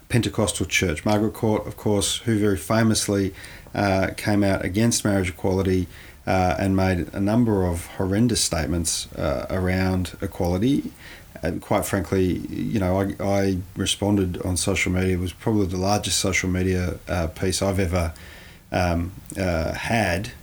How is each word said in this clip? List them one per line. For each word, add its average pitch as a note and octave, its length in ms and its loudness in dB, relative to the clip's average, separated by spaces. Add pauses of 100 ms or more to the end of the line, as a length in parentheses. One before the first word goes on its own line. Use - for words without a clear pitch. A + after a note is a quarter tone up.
Pentecostal G#2 560 0
church. E2+ 400 0
Margaret G#2 300 2
Court, G#2+ 320 0
of A2+ 100 -10
course, G2+ 420 0
who A2+ 200 0
very G#2 180 4
famously, G#2 800 2 (400)
uh, F#2+ 420 2
came G2+ 280 2
out G2 200 2
against A2 400 2
marriage G2 260 2
equality, F#2 580 0 (380)
uh, F#2 320 4
and F#2+ 180 2
made F#2 360 2
a - 80 -4
number G#2 460 2
of F2 200 -4 (120)
horrendous G2+ 420 2
statements, E2 760 -2
uh, D2+ 340 -2
around F#2 720 0
equality. F#2+ 720 0 (500)
And F#2 180 -2
quite - 240 0
frankly, F#2 540 0 (100)
you G2+ 300 -2
know, F#2 220 2
I, G2 200 -2
I G2 380 2 (180)
responded G2 640 0
on F2+ 140 -2
social F#2 360 0
media. F#2 220 2
It F2 60 -2
was F2+ 120 -4
probably G#2 340 0
the F2+ 100 -4
largest G2+ 440 0
social F#2 280 0
media, F2+ 460 0 (140)
uh, E2+ 180 0
piece F2+ 340 -2
I've F#2+ 200 0
ever, E2+ 340 0 (560)
um, F2+ 420 0 (260)
uh, F2 360 0
had G#2+ 560 0 (120)